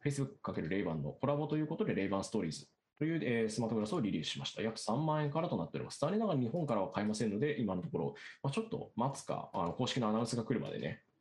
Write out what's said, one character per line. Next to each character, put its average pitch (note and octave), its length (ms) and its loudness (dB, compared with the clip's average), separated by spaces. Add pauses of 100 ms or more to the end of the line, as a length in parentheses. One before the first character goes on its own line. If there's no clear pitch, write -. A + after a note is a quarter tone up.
Facebook× C3 640 -2
レ F#2 100 2
イ G2+ 60 2
バ E2 100 0
ン D#2 80 0
の C#2+ 80 -2
コ - 160 -2
ラ C#3+ 80 4
ボ D3 140 0
と D3+ 80 0
い D#3 60 2
う D3+ 40 2
こ D#3+ 100 -4
と G#3+ 80 0
で、 G#2+ 120 2
レ F#2+ 80 2
イ G2 40 0
バ G2 120 2
ン F#2 40 -2
ス - 60 -8
ト A2 80 0
ー G2 40 2
リ E2 60 0
ー D2+ 40 -2
ズ - 160 -10 (280)
と D3 80 -2
い E3 120 0
う、 D#3 60 0
え A#2 240 2
ー、 - 20 0
ス G#2+ 120 -2
マ A#2 60 2
ー A2 40 -2
ト A#2+ 40 0
グ A2 60 2
ラ G#2+ 80 0
ス - 60 -2
を F3 60 2
リ G2+ 120 2
リ E2 80 2
ー D2+ 40 -4
ス - 40 -4
し - 100 -4
ま C#2 60 -4
し - 100 -6
た。 - 80 -4
約 A2 160 -2
三 B2 260 0
万 D3+ 200 2
円 C#3+ 80 0
か D#3+ 80 2
ら E3+ 80 0
と B2 80 0
な E2 80 0
っ - 60 -8
て - 80 -6
お - 20 -2
り - 40 -4
ま D2+ 60 -8
す。 - 80 -10
残 D#3 140 2
念 G#3+ 80 2
な A3+ 60 2
が F#3 80 2
ら C3+ 60 4
日 A#2+ 80 2
本 E3 160 0
か B2 120 2
ら G2 60 2
は F#2 100 -2
買 G2+ 100 2
え G#2 60 2
ま G#2+ 60 2
せ A#2 120 2
ん G#2 60 2
の G#2 80 0
で、 D3 200 2
今 G2+ 140 2
の F2+ 80 0
と E2 80 -6
こ - 80 -2
ろ、 C#2+ 160 0 (260)
ま C#3 100 0
あ、 - 20 -2
ち A3+ 80 0
ょ - 20 -2
っ A3 60 -8
と - 260 -6
待 C3 260 0
つ - 60 -14
か、 - 260 -4
あ F#2+ 140 0
の、 - 60 0
公 B2+ 160 0
式 - 100 0
の A2+ 100 2
ア G#2+ 40 4
ナ A2+ 80 4
ウ - 20 2
ン A#2+ 60 2
ス - 80 0
が A#2 80 0
来 B2+ 100 0
る G2+ 60 2
ま - 100 -4
で - 80 -4
ね、 C#2 240 -4 (180)